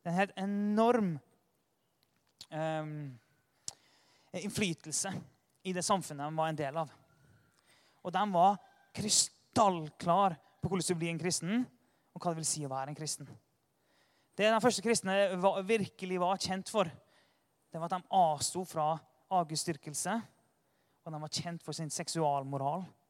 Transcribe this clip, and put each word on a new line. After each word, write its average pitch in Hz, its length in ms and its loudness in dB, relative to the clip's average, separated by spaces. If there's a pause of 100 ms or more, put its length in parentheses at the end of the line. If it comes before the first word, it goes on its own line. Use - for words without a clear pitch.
Det 175 80 -8
er 170 40 0
en 180 60 2
helt 196 220 2
enorm, 208 680 4 (1400)
ehm, 151 720 -6 (1120)
innflytelse 190 800 -4 (500)
i 185 100 -4
det 175 120 -2
samfunnet 151 440 -2
de 160 80 -4
var 160 120 0
en 151 100 -4
del 143 180 -4
av. 156 140 -4 (1120)
Og 180 100 -6
de 185 100 2 (100)
var 190 240 8 (380)
krystallklar 180 1400 2 (240)
på - 80 -4
hvordan 185 180 0
du 180 80 2
blir 165 180 -4
en 160 60 -6
kristen, 180 460 0 (480)
og 175 80 -14
hva 175 100 0
det 160 100 -4
vil 147 80 -2
si 151 160 -4
å 135 60 -8
være 135 180 -6
en 151 80 -8
kristen. 151 300 -8 (1080)
Det 208 140 6
de 220 100 4
første 226 200 2
kristne 196 600 2
var, 190 220 4
virkelig 185 560 -2
var 180 180 2
kjent 190 320 -4
for, 202 160 2
det - 960 -16
var 175 120 -4
at 185 100 -2
de - 100 -20
avsto 175 540 2
fra 156 320 0 (320)
avgudsdyrkelse, 170 920 -2 (840)
og 160 80 -10
de 151 80 -8
var 151 80 -10
kjent 170 340 -8
for 156 100 -8
sin 156 160 -6
seksualmoral. 143 960 -2 (240)